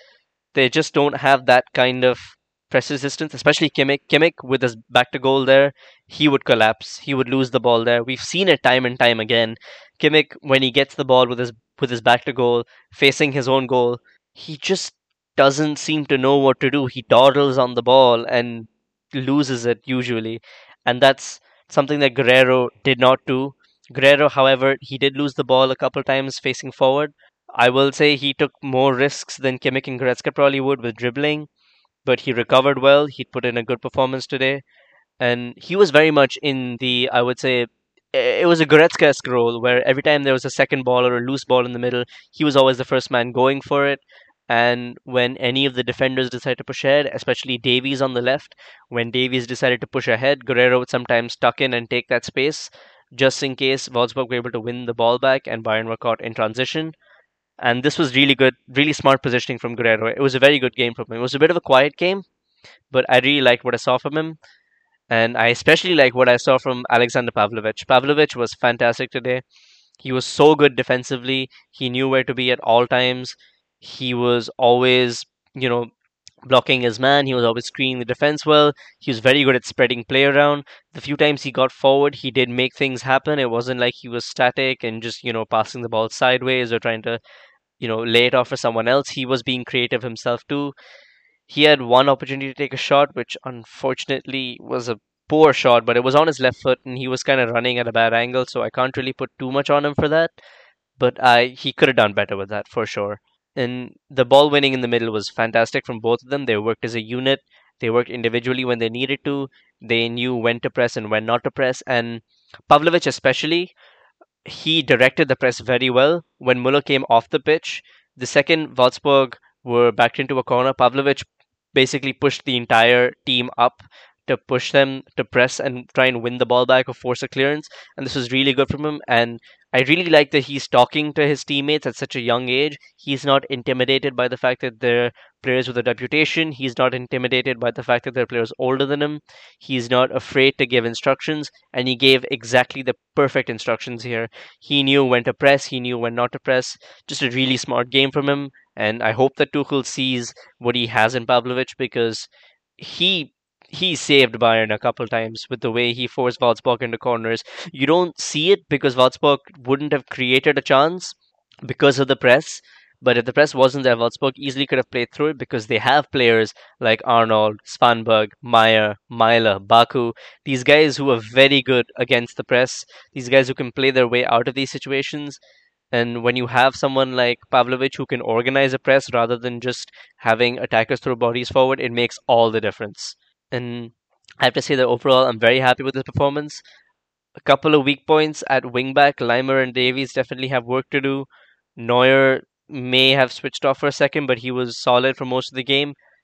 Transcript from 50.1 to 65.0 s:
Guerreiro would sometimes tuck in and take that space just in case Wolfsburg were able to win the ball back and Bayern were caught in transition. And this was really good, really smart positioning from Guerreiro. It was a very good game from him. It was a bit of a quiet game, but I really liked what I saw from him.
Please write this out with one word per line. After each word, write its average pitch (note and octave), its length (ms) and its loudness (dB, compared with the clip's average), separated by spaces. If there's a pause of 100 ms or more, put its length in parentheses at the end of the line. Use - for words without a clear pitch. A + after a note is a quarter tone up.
Guerreiro B2 340 2
would B2 100 -8
sometimes A#2+ 480 -2
tuck B2 240 -2
in C3 120 -2
and A#2 160 -6
take A#2+ 200 -4
that A#2+ 160 -2
space - 440 -6 (460)
just C3 260 0
in C3+ 140 -4
case C3+ 320 -2
Wolfsburg A#2+ 420 -2
were B2+ 60 -6
able A#2+ 160 -6
to A#2 80 -6
win A#2+ 260 -10
the A#2 80 -6
ball A#2 240 2
back C3 300 0
and A2+ 160 -8
Bayern A2 240 -2
were A2+ 80 -6
caught A#2 240 -4
in A2+ 140 -10
transition. B2+ 580 -4 (640)
And B2 240 0
this D3 160 -2
was C3 200 0
really C#3 180 4
good, C3 200 2 (120)
really C#3+ 240 0
smart C3+ 320 0
positioning B2 360 -4
from A#2 180 -10
Guerreiro. A2+ 360 0
It - 80 -6
was C3+ 140 0
a B2+ 40 -2
very C#3 200 6
good B2 160 -2
game A#2+ 180 -2
from A2+ 160 -12
him. A2+ 80 -10
It A#2 40 -6
was B2+ 120 -4
a C#3 60 -2
bit D#3+ 100 4
of F3 60 0
a E3+ 60 -4
quiet C#3 360 2
game, F#3 260 -2 (680)
but B2+ 160 0
I B2+ 120 4
really C#3 200 2
liked B2 240 2
what B2 100 -4
I A#2 40 -2
saw B2+ 200 0
from C#3+ 200 -6
him. D#3 220 -6 (720)